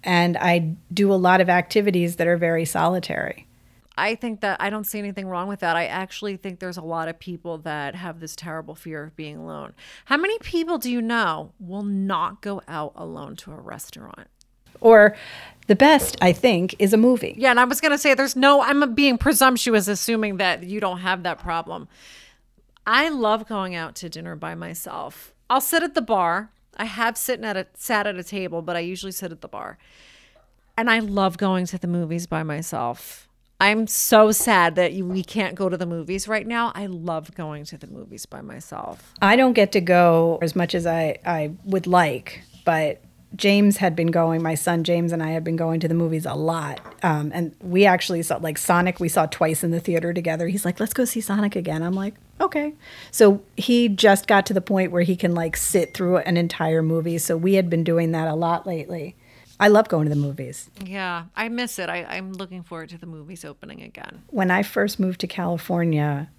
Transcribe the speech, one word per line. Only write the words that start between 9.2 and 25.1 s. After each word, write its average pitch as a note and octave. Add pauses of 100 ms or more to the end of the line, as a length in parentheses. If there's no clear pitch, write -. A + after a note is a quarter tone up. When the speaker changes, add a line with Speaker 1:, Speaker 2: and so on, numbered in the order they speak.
Speaker 2:
alone. D#3 (320)
How C4+
many G4+
people E4
do B3
you A#3+
know G3
will G3
not G3
go G3+
out D3+
alone E3
to -
a D#3
restaurant? - (520)
Speaker 1:
Or G#3+ (500)
the G#3
best, C#4+
I F3+
think, F#3
is G3+
a A3
movie. A#3+
Speaker 2:
Yeah, B3+
and A#3+
I B3
was B3
gonna D4
say, C#4
there's C4+
no, C#4
I'm C#4
being C4
presumptuous A#3+
assuming G#3
that F3+
you F#3+
don't F#3
have F#3
that F3
problem. E3+ (960)
I C4
love A3+
going F#3+
out E3
to E3+
dinner E3
by E3
myself. E3+ (160)